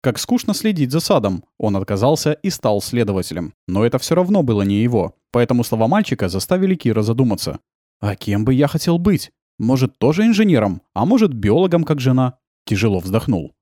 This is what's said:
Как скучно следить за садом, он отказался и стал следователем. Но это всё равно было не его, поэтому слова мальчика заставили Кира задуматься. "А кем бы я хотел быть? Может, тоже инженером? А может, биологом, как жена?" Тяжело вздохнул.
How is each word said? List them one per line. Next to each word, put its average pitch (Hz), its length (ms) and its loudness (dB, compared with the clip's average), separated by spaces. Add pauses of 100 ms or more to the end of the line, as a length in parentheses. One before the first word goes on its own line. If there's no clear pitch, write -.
Как - 180 -4
скучно - 360 -4
следить 160 380 -2
за 160 80 0
садом, 104 440 0 (140)
он 101 180 -2
отказался 113 560 0
и 185 180 -4
стал 107 300 -2
следователем. 95 760 -4 (120)
Но 98 180 0
это 120 140 0
всё - 160 -2
равно 180 300 2
было 110 180 2
не 101 180 2
его, 113 360 0 (160)
поэтому 120 320 0
слова 113 240 -2
мальчика 170 400 0
заставили 180 480 0
Кира 113 260 0
задуматься. 113 560 -2 (420)
"А 104 140 -2
кем 104 300 -4
бы 131 100 2
я 139 140 2
хотел 170 300 -2
быть? 175 340 -2 (260)
Может, 127 400 0
тоже 156 260 2
инженером? 170 580 2 (120)
А 101 100 0
может, 208 300 4
биологом, 165 480 2
как 151 180 -2
жена?" 127 380 0 (260)
Тяжело 101 360 0
вздохнул. 92 600 -2